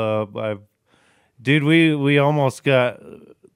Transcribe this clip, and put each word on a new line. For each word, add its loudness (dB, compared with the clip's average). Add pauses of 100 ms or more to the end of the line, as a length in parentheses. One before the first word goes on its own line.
(360)
Uh, -10
I've, -8 (800)
dude, 0
we, 2
we 0
almost 0
got 0 (540)